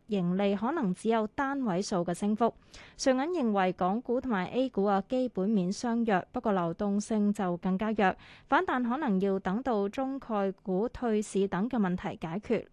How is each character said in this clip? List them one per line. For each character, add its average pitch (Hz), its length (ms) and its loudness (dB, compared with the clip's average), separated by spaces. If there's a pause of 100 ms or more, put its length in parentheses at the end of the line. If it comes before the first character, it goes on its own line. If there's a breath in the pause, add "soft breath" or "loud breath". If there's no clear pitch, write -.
盈 185 320 0
利 202 180 2
可 220 160 -2
能 226 220 0
只 - 160 -2
有 226 160 2
單 277 380 -4
位 190 180 0
數 208 140 -4
嘅 175 180 0
升 208 200 0
幅。 220 200 2 (500 loud breath)
瑞 269 80 6
銀 254 80 2 (140)
認 247 180 2
為 190 220 2
港 190 260 0
股 247 180 -2
同 262 120 -4
埋 185 160 0
A 262 240 -2
股 196 160 0
嘅 196 220 2
基 254 200 0
本 196 220 -2
面 185 200 2
相 233 320 -2
若， 214 300 2
不 247 80 -4
過 226 120 0
流 170 200 0
動 202 260 -2
性 208 360 0
就 180 240 -2
更 185 180 0
加 214 140 -2
弱， 208 260 4 (300 loud breath)
反 330 180 2
彈 262 240 0
可 233 80 0
能 233 240 0
要 196 200 2
等 196 220 -2
到 208 280 0
中 269 280 -4
概 202 320 -2 (120)
股 190 260 -2
退 226 320 0
市 196 280 0
等 196 200 0
嘅 262 80 -2
問 190 180 2
題 185 300 -6
解 165 140 -6
決。 208 340 -2